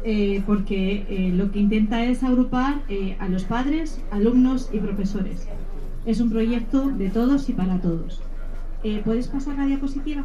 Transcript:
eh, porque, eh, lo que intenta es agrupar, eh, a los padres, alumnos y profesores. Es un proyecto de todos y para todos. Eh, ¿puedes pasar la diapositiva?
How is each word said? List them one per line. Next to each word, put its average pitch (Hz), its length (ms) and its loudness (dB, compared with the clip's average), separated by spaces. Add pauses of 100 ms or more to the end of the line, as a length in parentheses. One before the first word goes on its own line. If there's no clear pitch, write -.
eh, 202 420 2
porque, 196 640 0
eh, 185 260 0
lo 196 160 2
que 202 80 -2
intenta 214 440 4
es 247 180 0
agrupar, 254 680 2
eh, 196 320 -2
a 190 80 -4
los 185 180 0
padres, 294 540 0 (120)
alumnos 254 600 4
y 208 60 -2
profesores. 196 720 -2 (580)
Es 233 160 0
un 233 80 2
proyecto 233 580 0
de 196 220 0
todos 254 400 2
y - 40 0
para 185 280 0
todos. 165 400 -2 (640)
Eh, 214 200 -2
¿puedes 226 240 0
pasar 277 300 -4
la 277 80 0
diapositiva? 277 600 -2